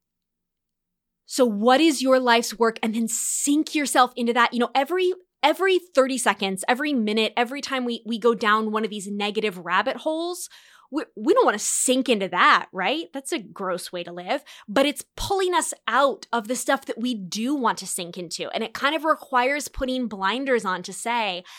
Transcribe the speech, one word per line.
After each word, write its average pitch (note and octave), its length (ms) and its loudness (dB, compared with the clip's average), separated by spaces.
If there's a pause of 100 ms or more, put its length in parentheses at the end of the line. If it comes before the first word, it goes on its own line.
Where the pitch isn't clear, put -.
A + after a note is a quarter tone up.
(1300)
So - 180 2
what A#3+ 360 4
is D4+ 220 4
your C4 160 4
life's A#3 400 2
work? A3+ 240 2
And A3 140 -2
then A#3 100 0
sink - 680 -2
yourself C4 400 2
into A#3+ 160 -2
that. A#3 220 2
You A#3 60 0
know, A#3+ 140 2
every, F4+ 380 2 (280)
every F4 380 4
thirty C4+ 400 2
seconds, F#3+ 480 0
every C#4+ 280 0
minute, A3 420 0
every B3 240 -2
time C4 240 -4
we, A#3 220 -4
we A3+ 120 -4
go A#3 160 4
down G#3+ 380 2
one G#3+ 120 0
of G3 60 -4
these G3+ 160 -10
negative G3+ 520 -4
rabbit F#3+ 400 0
holes, E4+ 500 -4 (420)
we, C#4+ 140 -4 (120)
we B3 180 2
don't B4 100 6
wanna G#3+ 140 2
sink - 500 0
into G3+ 200 2
that, G#3+ 440 4
right? G#3+ 400 -4
That's C4+ 180 -10
a E4 80 -2
gross F3+ 540 -6
way F3 120 -8
to F3 60 -12
live, F3+ 320 -6 (240)
but C4+ 200 2
it's C#4 180 -2 (120)
pulling F#4+ 360 0
us D#4+ 220 0 (120)
out B3 460 2
of A3 160 -2
the B3 80 -2
stuff C4+ 300 -2
that A#3+ 120 -8
we B3 140 -2
do G#3+ 420 -4
want A#3+ 260 0
to F#3+ 60 -12
sink F3 300 -8
into. E3+ 380 -8
And A3 100 -2
it G#3+ 80 -10
kind C#4+ 220 0
of D4+ 100 -4
requires C#4 640 0
putting B3+ 400 -4
blinders A3 560 -2
on F#3 200 -2
to F#3+ 100 -12
say, G#3 500 -4 (140)